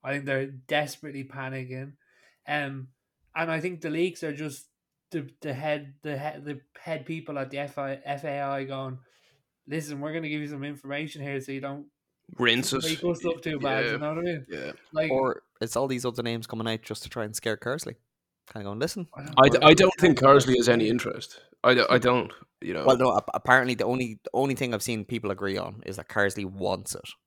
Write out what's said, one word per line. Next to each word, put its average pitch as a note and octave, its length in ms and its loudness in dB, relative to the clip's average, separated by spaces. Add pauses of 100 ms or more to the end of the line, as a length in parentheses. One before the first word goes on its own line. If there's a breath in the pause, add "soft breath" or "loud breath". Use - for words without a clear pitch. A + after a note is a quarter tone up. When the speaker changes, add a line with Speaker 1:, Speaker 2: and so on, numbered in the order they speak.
Speaker 1:
I C3 80 -6
think C#3 140 -6
they're C3+ 220 -2
desperately C#3 760 -6
panicking. C3 680 -10 (520)
Um, C#3 440 -6 (440)
and E3 160 -4
I D#3+ 120 -2
think F3 180 -6
the E3 100 -8
leaks E3+ 340 -2
are D#3 100 -6
just D3 340 -10 (440)
the, D3 180 -8 (120)
the D3 120 -6
head, D3 480 -6
the D3 160 -6
he-, D3 240 -8
the D3 200 -10 (200)
head D3+ 240 -10
people D#3 340 -8
at C3 120 -8
the C#3 80 -8
F C#3+ 180 -8
I, C#3 260 -6
F C#3+ 220 -8
A C#3+ 160 -6
I C#3 240 -4
going, C3+ 340 -10 (680)
"Listen, D3 340 -8
we're D3+ 120 -6
gonna D#3+ 160 -6
give D3+ 120 -4
you D3 60 -8
some C#3+ 160 -10
information C#3+ 580 -8
here C#3 180 -6
so C3+ 140 -10
you C3+ 80 -8
don't C#3+ 240 -10 (520)
Speaker 2:
Rinse B2 360 4
us. C3 120 0
Speaker 1:
make D#3+ 180 -2
us E3+ 200 -2
look E3 180 -2
too D#3 180 -4
bad," C3+ 260 0
Speaker 2:
Yeah. A#2 80 0
Speaker 1:
you A#2+ 60 -2
know D3 100 -4
what D#3 80 -6
I E3+ 40 -6
mean? E3 280 -4
Speaker 2:
Yeah. D2 220 -8 (200)
Speaker 1:
Like D#3 200 0
Speaker 3:
Or C3 320 0 (180)
it's A2+ 160 -4
all C3+ 100 0
these B2+ 180 -2
other A#2+ 180 -2
names A#2 240 -4
coming A2+ 200 -4
out A2+ 140 -2
just - 220 -10
to - 60 -14
try A#2 160 -6
and G#2+ 100 -8
scare A2 220 -2
Carsley. B2+ 380 -8 (560)
Kinda G#2 140 -12
going, G2+ 140 -8
"Listen." E3+ 340 -4
Speaker 1:
I C#3 100 -16
don't D3 140 -14
Speaker 2:
I C3+ 120 12
d-, - 100 4
Speaker 1:
know. D3+ 80 10
Speaker 2:
I D#3+ 60 12
don't F#3 260 6
think E3 200 8
Speaker 1:
Can't C3+ 180 8
Speaker 2:
Carsley C3 200 6
has A#2 100 4
any A2+ 220 6
Speaker 1:
understand. A#2 260 -2
Speaker 2:
interest. - 260 -16 (220)
I B2+ 120 8
d-, A#2+ 140 6
I B2+ 80 6
don't, B2 340 2 (300)
you F2+ 120 -6
know. D#2 120 -4
Speaker 3:
Well, C3 120 8
no, B2 200 4
ap-, - 160 -4
apparently B2+ 420 4
the G#2 100 -2
only, A#2+ 380 -2
the - 100 -12
only C3+ 220 2
thing B2 180 -4
I've G#2 100 -4
seen A2 220 -4
people A2 260 -4
agree G2 260 -4
on G2+ 280 -8
is F#2+ 100 -8
that F2+ 140 -14
Carsley G2+ 360 0
wants G2 480 -4
it. - 160 -12 (180)